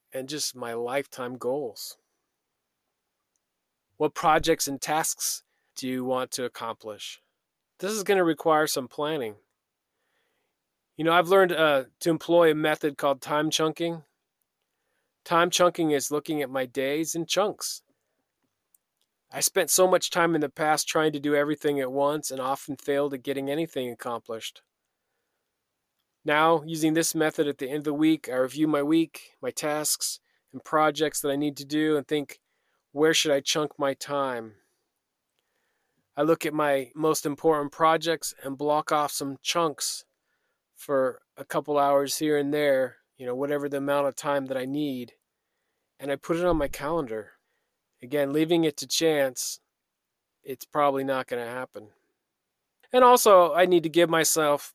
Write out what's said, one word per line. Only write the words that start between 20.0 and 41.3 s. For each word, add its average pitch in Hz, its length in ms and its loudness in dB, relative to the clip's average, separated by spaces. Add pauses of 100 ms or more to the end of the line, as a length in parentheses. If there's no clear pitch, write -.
time 170 260 2
in 151 60 0
the 143 80 -2
past 151 380 0
trying 156 260 0
to 147 60 -6
do 147 160 0
everything 143 440 0
at 127 120 -4
once 143 400 -2
and 131 100 -6
often 135 340 -4
failed 143 380 -2
at 127 100 -8
getting 135 260 -4
anything 143 400 -4
accomplished. 113 720 -10 (1600)
Now, 156 400 4
using 160 280 0
this 160 220 0
method 156 320 0
at 143 100 -4
the 131 120 -8
end 147 100 -4
of 147 60 -8
the 151 80 -2
week, 156 360 2
I 123 60 -4
review 131 320 0
my 147 160 2
week, 160 580 -2
my 120 100 -6
tasks, - 680 -4 (320)
and 131 120 -16
projects 151 580 0
that 143 100 -2
I 139 40 0
need 147 220 -2
to 139 80 -12
do 151 320 0
and 135 100 -6
think, - 340 -6 (500)
"Where 156 220 4
should 151 180 2
I 143 80 2
chunk 147 400 -4
my 139 140 0
time?" 127 640 -6 (1600)
I 147 60 0
look 160 220 0
at 151 80 -4
my 143 400 0
most 156 320 -2
important 147 460 -2
projects 160 600 0 (100)
and 139 140 -8
block 147 340 0
off 147 200 0
some 139 300 -8
chunks - 600 -4 (720)
for 131 460 -2 (160)